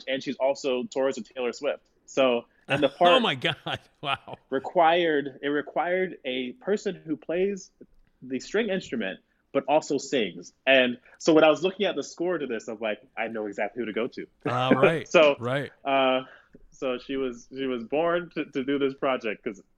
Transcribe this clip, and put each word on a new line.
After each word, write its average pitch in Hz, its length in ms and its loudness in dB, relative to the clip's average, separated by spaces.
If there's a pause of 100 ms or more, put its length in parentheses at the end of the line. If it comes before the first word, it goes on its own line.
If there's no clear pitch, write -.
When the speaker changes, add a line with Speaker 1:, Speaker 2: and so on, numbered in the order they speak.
Speaker 1:
and 131 140 -4
she's 143 140 -6
also 131 480 -2
tours 135 340 -2
with 110 140 -14
Taylor 123 200 -6
Swift. - 280 -6 (260)
So, 123 400 2 (220)
and 139 140 0
the 139 60 4
Speaker 2:
<laughs> - 60 -2
Oh - 20 -20
Speaker 1:
part 175 260 6
Speaker 2:
my 190 120 0
God. 139 440 -6 (240)
Wow. 139 140 -2 (320)
Speaker 1:
required, 156 920 0
it 143 60 -2
required 165 760 -2
a 127 280 -6
person 190 520 -4
who 160 120 -4
plays 185 540 -4 (520)
the 127 180 -6
string 220 300 -2
instrument, 117 500 -4 (320)
but 139 160 2
also 151 300 2
sings. 92 540 -4 (140)
And 127 320 6 (200)
so - 140 4
when 156 120 8
I 156 60 8
was 143 120 2
looking 190 240 0
at 165 80 0
the 143 80 -6
score 175 360 -4
to 143 80 -6
this, 113 220 -6
I'm 110 120 -10
like, 107 200 -4 (160)
"I 113 120 -4
know 107 180 -6
exactly 104 340 -6
who 113 60 -4
to 107 60 -6
go 110 160 -2
to." - 180 -12 (200)
Speaker 2:
Uh, 127 280 2
right. 135 340 2
Speaker 1:
<laughs> - 20 -18
So, 151 280 6
Speaker 2:
Right. 127 340 -4 (120)
Speaker 1:
uh, 131 380 2 (500)
so 127 260 -4
she 139 180 -8
was, 127 300 -6 (100)
she 135 100 -4
was 123 180 -4
born 170 500 -2
to, 156 120 -4
to 135 180 -4
do 139 140 0
this 135 160 0
project, 123 500 -4
'cause 107 180 -8 (160)